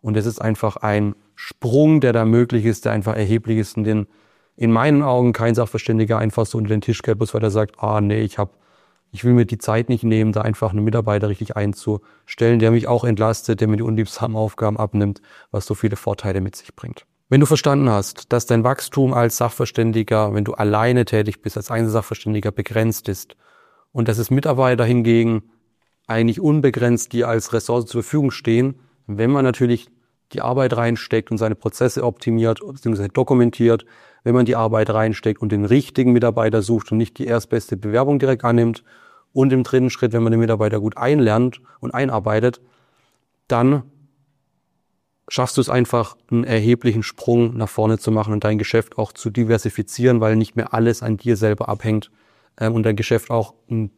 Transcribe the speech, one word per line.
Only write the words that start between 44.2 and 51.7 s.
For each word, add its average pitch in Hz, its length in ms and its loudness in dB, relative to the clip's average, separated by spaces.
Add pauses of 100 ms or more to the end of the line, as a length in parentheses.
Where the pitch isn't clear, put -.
schaffst - 280 -2
du 135 40 2
es - 80 0
einfach, 120 460 0 (160)
einen 117 140 0
erheblichen 113 580 0
Sprung 120 540 0
nach 110 120 -4
vorne 110 280 0
zu - 140 -4
machen 107 220 0
und 104 100 -4
dein 107 140 0
Geschäft 107 400 -2
auch 110 140 -4
zu - 180 -8
diversifizieren, 113 920 0
weil 110 140 2
nicht 110 200 0
mehr 113 180 -4
alles 113 300 0
an 110 140 -2
dir 117 180 0
selber 104 340 0
abhängt, 107 420 -4 (480)